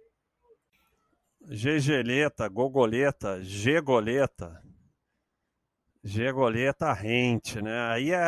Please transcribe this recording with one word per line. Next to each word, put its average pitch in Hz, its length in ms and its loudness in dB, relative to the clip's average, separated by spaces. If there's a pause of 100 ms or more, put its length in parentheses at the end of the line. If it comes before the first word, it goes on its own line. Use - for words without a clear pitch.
(1500)
Gegeleta, 131 960 0
gogoleta, 117 960 0
gegoleta. 117 1200 0 (1400)
Gegoleta 127 880 0
rente, 113 680 0
né? 117 300 -4
Aí 127 220 0
é, 180 160 0